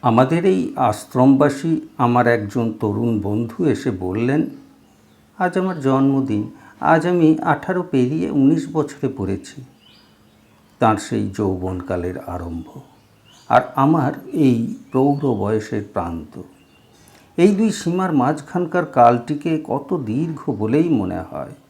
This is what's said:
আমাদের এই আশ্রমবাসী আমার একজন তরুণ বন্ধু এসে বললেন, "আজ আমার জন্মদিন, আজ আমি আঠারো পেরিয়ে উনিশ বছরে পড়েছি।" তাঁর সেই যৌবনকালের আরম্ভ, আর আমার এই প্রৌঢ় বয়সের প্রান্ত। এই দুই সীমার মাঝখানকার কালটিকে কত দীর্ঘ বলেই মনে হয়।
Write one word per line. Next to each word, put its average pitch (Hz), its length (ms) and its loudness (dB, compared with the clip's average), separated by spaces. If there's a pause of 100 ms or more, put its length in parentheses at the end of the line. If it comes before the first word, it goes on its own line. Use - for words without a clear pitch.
আমাদের 131 440 2
এই 185 300 0
আশ্রমবাসী 139 1040 2 (160)
আমার 120 300 2
একজন 113 520 0
তরুণ 110 400 -2
বন্ধু 110 460 -4
এসে 127 260 0
বললেন, 104 540 -2 (920)
"আজ 180 200 -2
আমার 185 240 -2
জন্মদিন, 131 680 2 (280)
আজ 160 280 2
আমি 160 340 4
আঠারো 180 500 -2
পেরিয়ে 143 400 0
উনিশ 147 420 2
বছরে 151 440 -4
পড়েছি।" 98 460 -6 (1160)
তাঁর 110 180 4
সেই 104 400 -4
যৌবনকালের 92 840 -4
আরম্ভ, 87 600 -10 (680)
আর 107 120 4 (140)
আমার 143 380 4 (200)
এই 123 420 2 (160)
প্রৌঢ় 139 440 2
বয়সের 107 480 -2 (100)
প্রান্ত। 85 480 -8 (960)
এই 196 180 6
দুই 214 160 2
সীমার 175 420 -2
মাঝখানকার 165 720 -2
কালটিকে 143 800 2
কত 147 420 -4
দীর্ঘ 143 460 -4
বলেই 120 380 0
মনে 92 300 0
হয়। 73 300 -10 (200)